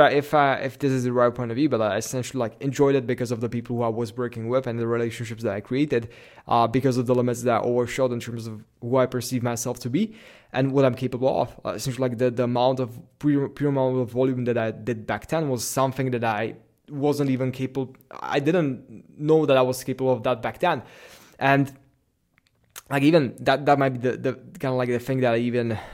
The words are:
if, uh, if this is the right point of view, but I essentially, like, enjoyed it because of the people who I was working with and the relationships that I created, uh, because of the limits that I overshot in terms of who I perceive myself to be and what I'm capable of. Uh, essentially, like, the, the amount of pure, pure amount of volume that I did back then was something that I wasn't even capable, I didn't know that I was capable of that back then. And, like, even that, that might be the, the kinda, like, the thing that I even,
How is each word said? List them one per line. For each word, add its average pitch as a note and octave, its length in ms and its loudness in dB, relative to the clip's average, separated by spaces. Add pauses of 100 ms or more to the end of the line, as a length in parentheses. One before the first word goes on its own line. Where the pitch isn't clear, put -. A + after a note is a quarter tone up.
if, C#3 260 0
uh, C#3 280 4
if B2+ 180 -8
this C3+ 140 0
is C3 100 -2
the B2 80 -2
right A#2+ 240 2
point A#2+ 160 -6
of A2+ 60 -4
view, D3+ 100 0
but A#2+ 140 0
I G#2 160 0
essentially, B2 420 -6
like, A2+ 220 -6
enjoyed C#3 340 2
it B2+ 100 0
because B2 240 -4
of A2+ 120 -4
the A#2+ 80 -4
people A#2+ 260 -6
who A#2+ 80 -2
I A#2 60 0
was A2+ 260 -4
working A#2 320 -6
with B2 200 0
and A#2 120 -6
the A#2 80 -2
relationships A#2 560 -4
that G#2+ 100 -2
I G2+ 60 -4
created, B2+ 480 -2 (400)
uh, A#2 180 2
because B2 300 0
of B2 120 0
the B2+ 60 4
limits B2 280 0
that A#2+ 140 2
I G#2 40 2
overshot A#2+ 540 0
in A#2 80 -6
terms A#2 260 -10
of A2 160 -14 (160)
who A#2+ 160 -2
I B2+ 100 4
perceive B2 380 -4
myself A#2+ 360 -4
to B2 100 -6
be F#3+ 260 -2 (380)
and C3+ 180 0
what C3+ 140 4
I'm B2 100 4
capable B2+ 460 0
of. - 240 -4
Uh, G#2 60 -4
essentially, B2+ 360 -4
like, A#2+ 120 -4
the, B2+ 120 2
the B2 120 0
amount B2 360 2
of A#2 180 -4 (220)
pure, C#3+ 300 2
pure C#3+ 200 -2
amount C3 280 2
of A#2+ 140 -2
volume B2+ 340 0
that A#2+ 120 0
I A2+ 140 0
did A2 340 -6
back G#2 220 -4
then D#3+ 220 -2
was A#2+ 180 -2
something C3 440 0
that A#2+ 120 -2
I A2 320 -2 (340)
wasn't C#3+ 400 0
even C3 220 0
capable, C3 460 -6 (140)
I D2+ 280 -4
didn't C#3 640 -2 (140)
know D#3 280 4
that C#3 120 4
I C3 40 6
was B2+ 220 0
capable C3 300 0
of A#2 100 -4
that B2 180 -2
back A#2 180 -6
then. E3 240 0 (540)
And, C#3 360 2 (1160)
like, C#3 140 2
even D3+ 380 6
that, C3+ 260 2
that C#3+ 100 6
might C#3 120 4
be B2 100 -6
the, A#2+ 180 -2
the B2 160 -2 (240)
kinda, C3 140 -2
like, B2+ 180 0
the A#2+ 80 0
thing C3 220 -2
that A#2+ 160 4
I - 20 2
even, A#2+ 360 0 (200)